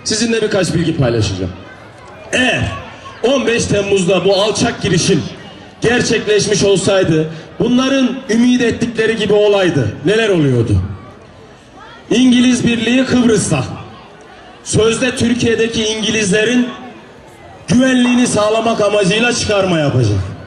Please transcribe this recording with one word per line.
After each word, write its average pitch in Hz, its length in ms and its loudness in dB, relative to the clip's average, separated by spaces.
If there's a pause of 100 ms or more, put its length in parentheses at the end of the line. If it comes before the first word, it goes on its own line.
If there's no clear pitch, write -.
Sizinle 226 380 -2
birkaç 196 320 0
bilgi 160 240 -2
paylaşacağım. 98 540 -2 (800)
Eğer 226 400 -2 (520)
on 247 240 2
beş 233 180 0
Temmuz'da 196 600 2
bu 196 160 4
alçak 226 400 0
girişim 175 420 0 (580)
gerçekleşmiş 214 840 0
olsaydı, 190 680 2 (300)
bunların 254 500 2 (200)
ümit 240 320 2
ettikleri 226 540 -2
gibi 208 180 0
olaydı, 190 600 2 (120)
neler 214 240 2
oluyordu? 131 460 2 (1300)
İngiliz 247 580 4
Birliği 233 380 2
Kıbrıs'ta, 220 580 2 (1000)
sözde 226 520 0
Türkiye'deki 233 680 0
İngilizlerin 214 800 0 (1000)
güvenliğini 247 600 2
sağlamak 214 540 0
amacıyla 208 520 2
çıkarma 190 460 0
yapacak. 117 400 0 (280)